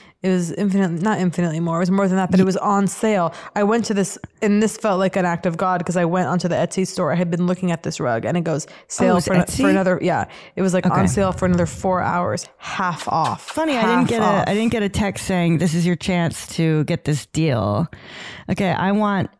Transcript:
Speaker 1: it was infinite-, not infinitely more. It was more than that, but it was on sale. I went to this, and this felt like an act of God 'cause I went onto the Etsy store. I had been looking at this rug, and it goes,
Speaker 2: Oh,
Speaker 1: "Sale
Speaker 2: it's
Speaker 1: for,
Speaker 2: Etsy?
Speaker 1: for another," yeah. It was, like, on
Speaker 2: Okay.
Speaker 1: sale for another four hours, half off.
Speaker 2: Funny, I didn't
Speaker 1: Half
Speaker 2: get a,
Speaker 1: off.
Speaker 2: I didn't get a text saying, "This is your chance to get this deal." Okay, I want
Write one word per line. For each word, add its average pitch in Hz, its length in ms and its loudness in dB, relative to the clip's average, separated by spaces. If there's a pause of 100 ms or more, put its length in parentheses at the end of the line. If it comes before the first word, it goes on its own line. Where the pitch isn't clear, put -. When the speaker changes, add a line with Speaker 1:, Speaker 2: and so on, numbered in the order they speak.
(220)
Speaker 1:
it 180 80 -2
was 180 220 2
infinite-, 190 500 0
not 208 180 0
infinitely 170 420 0
more. 165 160 0
It - 20 0
was 180 120 2
more 196 180 2
than 185 80 2
that, 185 140 0
but 185 100 6
it 185 40 6
was 190 120 0
on 202 300 2
sale. 185 460 0 (220)
I 208 80 2
went 220 220 2
to 220 80 -2
this, 190 240 -2 (240)
and 208 200 4
this 220 140 0
felt 190 240 0
like 190 160 0
an 190 80 2
act 170 220 0
of 170 100 0
God 180 300 0
'cause 175 100 -2
I 180 80 2
went 170 240 0
onto 175 220 0
the 175 60 0
Etsy 175 300 0
store. 170 280 -2
I - 20 0
had 175 160 0
been 175 160 0
looking 180 240 0
at 165 120 -4
this - 180 -6
rug, 117 240 0
and 131 100 -2
it 175 80 0
goes, 151 240 -2
Speaker 2:
Oh, - 40 -20 (180)
Speaker 1:
"Sale 185 280 2
Speaker 2:
it's 180 100 0
Speaker 1:
for, 190 80 0
Speaker 2:
Etsy? - 260 0
Speaker 1:
for 285 80 4
another," 190 320 2
yeah. 147 240 0 (320)
It - 60 -2
was, 185 100 2
like, 185 120 2
on 185 60 2
Speaker 2:
Okay. 185 160 4
Speaker 1:
sale 190 240 0
for 180 140 -2
another 175 200 2
four 185 360 -2
hours, 113 440 -2 (120)
half - 500 -6
off. 135 400 -2
Speaker 2:
Funny, 302 300 -2
I 226 60 0
didn't 220 60 2 (100)
Speaker 1:
Half 254 100 2
Speaker 2:
get 233 120 0
a, 214 40 2
Speaker 1:
off. 202 220 2
Speaker 2:
I 196 60 0
didn't 220 180 0
get 226 120 0
a 202 60 0
text 196 360 -2
saying, 170 340 2
"This 165 140 0
is 170 120 2
your 180 100 2
chance 175 500 -2 (120)
to 160 260 2
get 165 220 -4
this 151 220 -2
deal." 120 600 0 (640)
Okay, 185 200 0
I 185 200 0
want 202 380 0 (100)